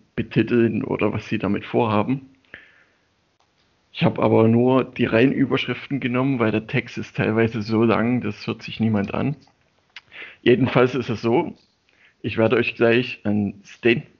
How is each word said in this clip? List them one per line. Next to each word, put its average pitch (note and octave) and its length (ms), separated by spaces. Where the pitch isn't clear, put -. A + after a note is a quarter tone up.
betiteln A2+ 680
oder G#2 300
was - 160
sie A2 100
damit G#2 260
vorhaben. A#2 640
Ich - 100
habe A2 200
aber A2+ 260
nur B2 360
die - 220
reinen B2 260
Überschriften C3 680
genommen, B2+ 380
weil A2 120
der A2 160
Text A#2+ 320
ist - 180
teilweise A2+ 460
so A2 220
lang, A2+ 360
das - 260
hört - 160
sich - 180
niemand G#2+ 340
an. C3+ 220
Jedenfalls B2 520
ist B2 140
es A2 140
so, A#2+ 320
ich - 160
werde A2 200
euch A#2+ 200
gleich A#2 480
ein G#2 400
Stat-, - 380